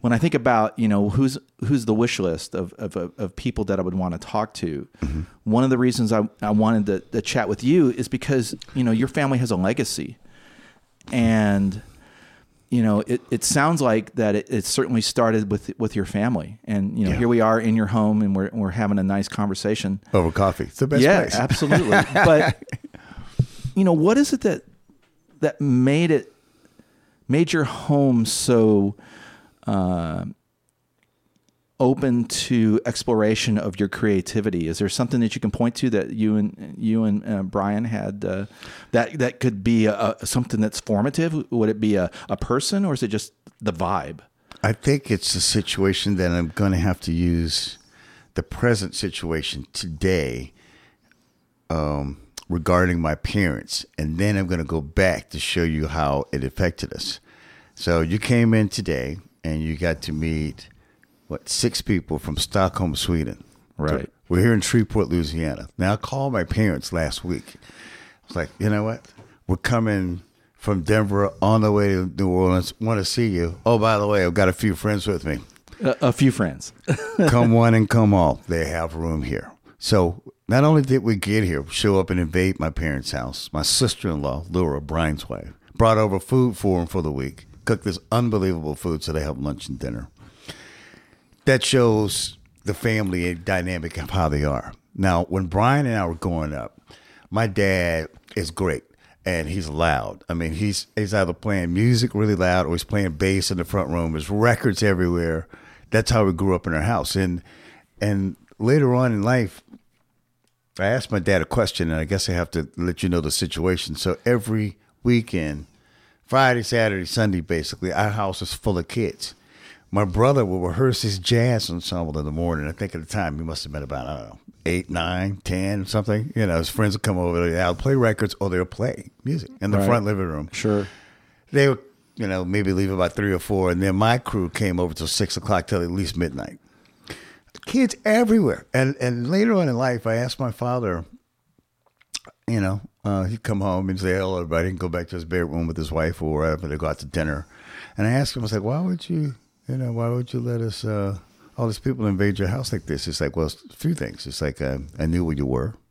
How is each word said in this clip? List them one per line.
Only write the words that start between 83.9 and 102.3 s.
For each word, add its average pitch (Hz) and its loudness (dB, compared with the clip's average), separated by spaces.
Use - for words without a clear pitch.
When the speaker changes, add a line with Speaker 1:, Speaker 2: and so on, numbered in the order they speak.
Speaker 2:
Laura, 82 0
Brian's 76 -2
wife, 50 -10
brought 113 6
over 101 2
food 127 2
for 92 2
'em 85 0
for 92 -4
the 76 -2
week, 67 -8
cooked 113 0
this 92 -4
unbelievable 95 0
food 80 -4
so 80 -6
they 78 -2
have 71 -6
lunch 71 -6
and 65 -8
dinner. 58 -8
That 131 4
shows 110 2
the 101 -2
family 92 -2
dynamic 87 -4
of 76 -8
how 90 2
they 73 0
are. 71 -2
Now, 90 2
when 95 -2
Brian 120 2
and 117 0
I 95 0
were 82 -4
growing 80 -4
up, 58 -10
my 110 0
dad 92 0
is 85 -4
great, 80 -2
and 82 -2
he's 85 -4
loud. 73 -2
I - -2
mean, 82 -2
he's, 98 -2
he's 104 -2
either 92 2
playing 90 -2
music 117 2
really 104 2